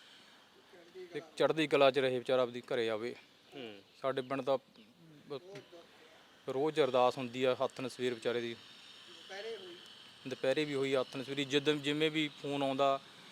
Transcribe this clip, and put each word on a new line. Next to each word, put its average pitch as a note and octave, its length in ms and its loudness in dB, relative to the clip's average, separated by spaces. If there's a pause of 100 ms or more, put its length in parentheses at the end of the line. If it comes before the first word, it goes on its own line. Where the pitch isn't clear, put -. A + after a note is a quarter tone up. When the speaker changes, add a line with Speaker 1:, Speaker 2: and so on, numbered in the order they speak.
(1160)
Speaker 1:
ਇੱਕ D3 100 -10 (120)
ਚੜ੍ਹਦੀ D3+ 300 2
ਕਲਾ C#3+ 240 8
'ਚ C3 80 2
ਰਹੇ, C3 200 2
ਵਿਚਾਰਾ B2+ 240 2
ਆਪਦੀ A#2+ 180 -4
ਘਰੇ A#2 300 -2
ਆਵੇ। A2+ 240 -4 (400)
Speaker 2:
ਹੂੰ। A#2+ 200 -12 (280)
Speaker 1:
ਸਾਡੇ C3+ 200 -2
ਪਿੰਡ C3+ 200 -6
ਤਾਂ C3+ 160 2 (680)
ਬ-, C#3+ 120 -10 (1080)
ਰੋਜ਼ D3 320 0
ਅਰਦਾਸ B2 380 4
ਹੁੰਦੀ B2+ 260 -4
ਆ, B2+ 200 4
ਹੱਥ - 160 -4
ਨੇ C3 80 -4
ਸਵੇਰ B2 260 -2
ਵਿਚਾਰੇ A#2 260 -2
ਦੀ। A#2 160 -6 (1700)
ਦੁਪਹਿਰੇ C3+ 360 0
ਵੀ D3 100 -4
ਹੋਈ, C3+ 200 0
ਹੱਥ B2+ 220 0
ਨੇ C3+ 80 -6
ਸਵੇਰੀ, C#3 200 -4
ਜਿੱਦਣ C#3+ 340 2
ਜਿਵੇਂ D3 320 0
ਵੀ D3+ 200 -2 (120)
ਫੋਨ C#3+ 200 -4
ਆਉਂਦਾ C#3 380 2 (320)